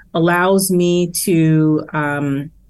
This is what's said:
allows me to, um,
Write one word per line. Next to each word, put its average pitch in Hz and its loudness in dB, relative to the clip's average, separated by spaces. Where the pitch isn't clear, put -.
allows 180 0
me 175 0
to, 156 2
um, 147 -4